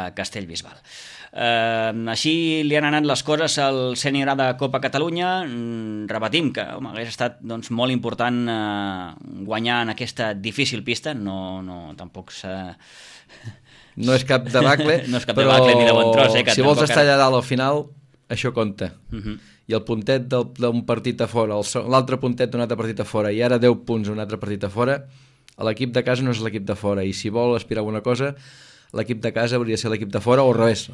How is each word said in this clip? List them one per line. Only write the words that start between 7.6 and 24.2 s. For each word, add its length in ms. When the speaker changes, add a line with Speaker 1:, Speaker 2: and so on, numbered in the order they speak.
Speaker 1:
molt 160
important, 460
eh, 960
guanyar 400
en 80
aquesta 420
difícil 540
pista. 260
No, 480
no, 380
tampoc 320
s'ha 460
Speaker 2:
No 180
és 80
cap 240
debacle, 560
Speaker 1:
<laughs> 80
No 80
és 80
cap 80
Speaker 2:
però 160
Speaker 1:
debacle 240
ni 120
de 80
bon 200
tros, 200
eh, 120
que 80
Speaker 2:
si 80
vols 160
Speaker 1:
tampoc 120
Speaker 2:
estar 120
Speaker 1:
ara 120
Speaker 2:
allà 100
dalt 160
al 60
final, 380
això 260
compta. 380
Speaker 1:
Mhm. 280
Speaker 2:
I 60
el 100
puntet 480
del, 240
d'un 300
partit 340
a 80
fora, 300
el 100
se-, 160
l'altre 360
puntet 320
d'un 120
altre 140
partit 220
a 60
fora, 260
i 100
ara 180
deu 240
punts 240
un 160